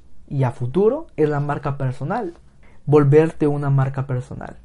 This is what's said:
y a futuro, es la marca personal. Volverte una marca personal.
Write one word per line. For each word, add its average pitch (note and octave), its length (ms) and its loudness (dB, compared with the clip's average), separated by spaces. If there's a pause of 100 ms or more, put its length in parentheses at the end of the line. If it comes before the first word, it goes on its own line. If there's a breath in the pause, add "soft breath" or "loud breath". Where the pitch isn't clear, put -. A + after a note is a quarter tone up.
(300)
y C3+ 140 0
a A#2+ 80 0
futuro, G3+ 640 0
es D3+ 120 2
la D3 120 0
marca C#3+ 360 -4
personal. E3 580 -4 (520 soft breath)
Volverte D3+ 600 4
una C#3+ 200 -2
marca C3+ 380 0
personal. - 580 -8